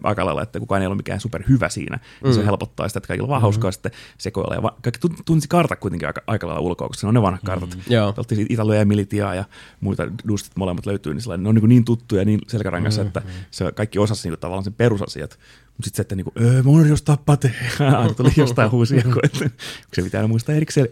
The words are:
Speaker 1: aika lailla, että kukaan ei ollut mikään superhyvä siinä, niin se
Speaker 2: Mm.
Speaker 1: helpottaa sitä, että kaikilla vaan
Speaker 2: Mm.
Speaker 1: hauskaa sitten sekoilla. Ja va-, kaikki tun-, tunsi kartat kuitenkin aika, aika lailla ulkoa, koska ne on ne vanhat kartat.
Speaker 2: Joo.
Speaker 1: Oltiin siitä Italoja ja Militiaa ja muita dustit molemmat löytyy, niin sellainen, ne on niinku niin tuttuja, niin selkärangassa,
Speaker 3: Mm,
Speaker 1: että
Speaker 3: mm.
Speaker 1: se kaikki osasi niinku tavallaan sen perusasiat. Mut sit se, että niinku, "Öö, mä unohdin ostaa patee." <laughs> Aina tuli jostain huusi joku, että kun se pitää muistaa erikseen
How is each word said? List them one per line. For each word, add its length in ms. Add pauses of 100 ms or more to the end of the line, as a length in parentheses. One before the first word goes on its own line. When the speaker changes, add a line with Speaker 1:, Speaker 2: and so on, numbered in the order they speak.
Speaker 1:
aika 240
lailla, 160
että 180
kukaan 220
ei 40
ollut 100
mikään 240
superhyvä 480
siinä, 300 (260)
niin 100
se 60
Speaker 2:
Mm. 60
Speaker 1:
helpottaa 420
sitä, 100
että 100
kaikilla 200
vaan 120
Speaker 2:
Mm. 20
Speaker 1:
hauskaa 300
sitten 200 (260)
sekoilla. 360
Ja 80
va-, 200
kaikki 260
tun-, 160
tunsi 240
kartat 320
kuitenkin 280
aika, 180
aika 200
lailla 140
ulkoa, 280
koska 180
ne 20
on 60
ne 80
vanhat 220
kartat. 340 (100)
Speaker 2:
Joo. 280
Speaker 1:
Oltiin 200
siitä 180
Italoja 240
ja 80
Militiaa 480
ja 100 (360)
muita 220 (260)
dustit 280
molemmat 300
löytyy, 280
niin 80
sellainen, 200
ne 60
on 60
niinku 120
niin 180
tuttuja, 400
niin 220
selkärangassa, 560
Speaker 3:
Mm, 40
Speaker 1:
että 140
Speaker 3:
mm. 60 (240)
Speaker 1:
se 220
kaikki 260
osasi 300
niinku 120
tavallaan 240
sen 100
perusasiat. 640 (320)
Mut 140
sit 100
se, 80
että 140
niinku, 240
"Öö, 220
mä 80
unohdin 220
ostaa 240 (100)
patee." 280 (240)
<laughs> 200
Aina 160
tuli 220
jostain 340
huusi 260
joku, 260
että 160
kun 120 (440)
se 80
pitää 240
muistaa 280
erikseen 380